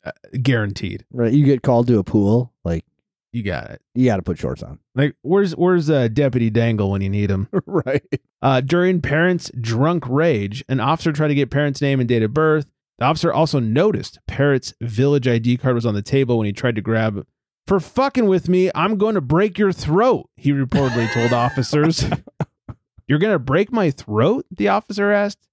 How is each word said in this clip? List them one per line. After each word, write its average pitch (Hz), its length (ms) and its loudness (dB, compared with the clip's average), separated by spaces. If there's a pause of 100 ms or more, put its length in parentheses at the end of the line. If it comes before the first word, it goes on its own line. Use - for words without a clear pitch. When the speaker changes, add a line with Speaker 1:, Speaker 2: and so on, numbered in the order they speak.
Speaker 1:
Uh, 71 80 -12 (300)
guaranteed. 104 680 -4
Speaker 2:
Right, 120 220 0
you 143 120 4
get 139 180 2
called 120 240 2
to 120 120 4
a 92 40 0
pool, 107 500 0 (100)
like, 85 220 -4 (460)
Speaker 1:
You 117 120 -8
got 80 280 -6
it. - 100 -18 (140)
Speaker 2:
you 127 100 4
gotta 101 160 2
put 85 160 -6
shorts 67 240 -6
on. - 180 -16 (140)
Speaker 1:
Like, 143 280 -2
where's, 180 320 0
where's, 175 360 2
uh, 131 200 2
Deputy 117 400 2
Dangle 110 420 0
when 98 100 -2
you 98 80 -2
need 101 220 0
him? 98 220 -2
Speaker 2:
<laughs> 196 120 -2
Right. 147 380 -2 (380)
Speaker 1:
Uh, 131 200 2
during 175 400 0
Parrot's 165 480 0 (100)
drunk 131 480 0
rage, 127 640 0
an 131 100 -2
officer 151 320 -2
tried 147 180 0
to 143 60 0
get 139 140 0
Parrot's 143 320 -2
name 139 180 0
and 120 100 0
date 117 140 2
of 107 120 -2
birth. 156 320 2 (320)
The 175 60 -2
officer 165 260 0
also 151 280 0
noticed 131 580 0 (100)
Parrot's 139 540 0
village 123 460 0
I 117 100 2
D 120 180 2
card 127 200 -2
was 117 100 -2
on 110 80 0
the 101 80 -2
table 123 360 0
when 110 100 0
he 101 40 -2
tried 117 240 -2
to 107 60 -4
grab. 110 460 -2 (400)
"For 190 120 2
fucking 254 460 0
with 185 240 2
me, 185 240 2
I'm 196 240 -2
going 214 160 0
to 190 80 0
break 175 380 0
your 196 120 4
throat," 190 640 0
he 143 160 0
reportedly 127 640 0
told 117 180 0
officers. 139 720 0 (520)
<laughs> - 500 -20
"You're 151 120 0
gonna 202 180 2
break 143 340 0
my 202 200 0
throat?" 135 580 -2
the 202 200 -2
officer 202 420 -2
asked. 202 420 -2